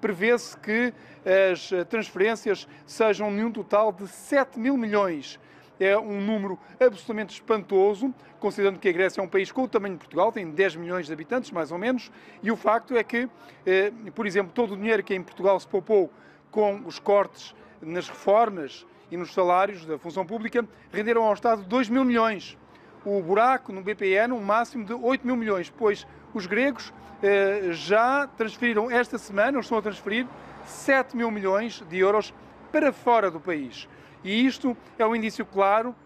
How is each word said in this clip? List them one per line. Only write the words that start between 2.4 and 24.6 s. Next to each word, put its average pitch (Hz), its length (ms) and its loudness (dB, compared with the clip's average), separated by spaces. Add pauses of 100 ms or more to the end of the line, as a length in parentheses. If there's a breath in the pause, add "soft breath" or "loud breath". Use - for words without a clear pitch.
sejam 208 420 0
num 214 220 -2
total 214 400 0
de 196 160 -12
sete - 520 -2
mil 262 160 0
milhões. 202 640 -2 (380 loud breath)
É 196 200 4
um 214 240 -4
número 196 360 -2 (220 loud breath)
absolutamente 214 540 0
espantoso, 202 800 2 (260 loud breath)
considerando 196 400 0
que - 80 0
a 180 60 2
Grécia 180 260 0
é 202 40 0
um 185 40 -6
país 190 240 0
com 262 120 -2
o 254 40 -2
tamanho 196 280 0
de 151 40 -12
Portugal, 190 320 0
tem 202 180 -6
dez 170 240 2
milhões 170 320 -6
de 143 60 -10
habitantes, 160 400 -6
mais 165 180 -4
ou 165 80 -6
menos, 233 320 -2 (320 loud breath)
e 202 80 -2
o 226 60 2
facto 233 400 0
é 220 80 2
que, 240 240 -4 (380 loud breath)
eh, 190 260 2 (220)
por 220 120 -6
exemplo, 190 300 -2
todo 226 180 0
o 202 40 -10
dinheiro 214 260 0
que - 100 -4
em 185 80 -4
Portugal 185 380 0
se - 80 -20
poupou 190 420 2 (400 loud breath)
com 208 360 0
os 165 120 -14
cortes - 560 0 (280 loud breath)
nas 165 260 -6
reformas 196 800 0 (240 loud breath)
e 165 60 -8
nos 175 160 -10
salários 185 520 2
da 156 140 -8
função 170 260 -8
pública 220 400 -4 (280 loud breath)
renderam 226 320 0
ao 214 80 4
Estado 220 300 2
dois 214 260 0
mil 254 160 2
milhões. 226 520 0 (460 loud breath)
O 202 180 -2
buraco 220 520 2
no 190 80 -10
B 202 140 -4
P 196 160 0
N, 220 220 2
um 233 80 -6
máximo 214 440 -2